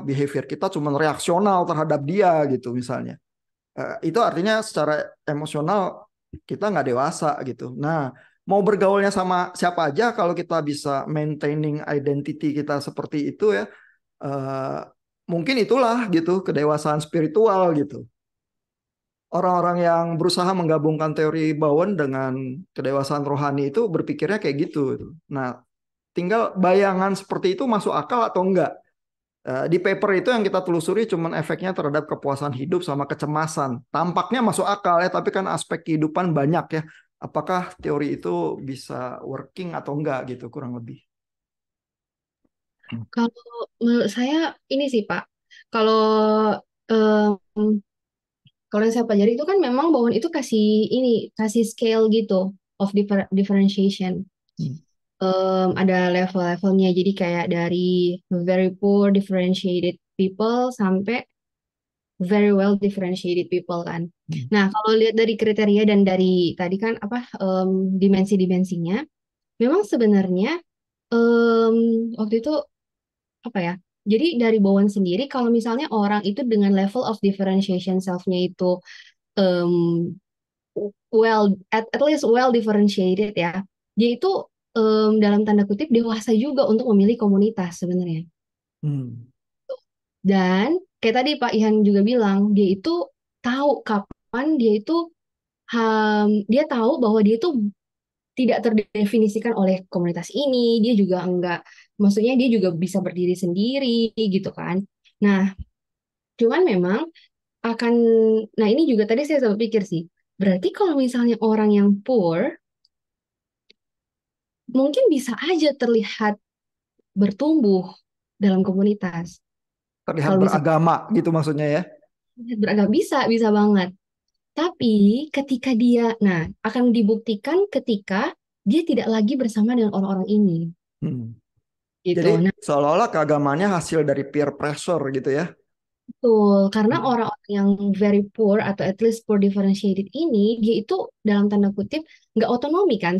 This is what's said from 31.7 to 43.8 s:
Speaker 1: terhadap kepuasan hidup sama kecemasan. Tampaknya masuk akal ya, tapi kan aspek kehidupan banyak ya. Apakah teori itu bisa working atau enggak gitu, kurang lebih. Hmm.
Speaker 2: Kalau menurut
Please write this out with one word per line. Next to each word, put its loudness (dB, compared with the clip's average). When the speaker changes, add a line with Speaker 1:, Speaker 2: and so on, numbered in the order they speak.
Speaker 1:
terhadap -4
kepuasan -6
hidup -4
sama -4
kecemasan. -4
Tampaknya -2
masuk 0
akal 0
ya, 2
tapi -2
kan -4
aspek -6
kehidupan 0
banyak 0
ya. -4
Apakah -6
teori -4
itu -6
bisa -12
working -12
atau -10
enggak -6
gitu, -16
kurang -12
lebih. -14
Hmm. -12
Speaker 2:
Kalau -2
menurut 0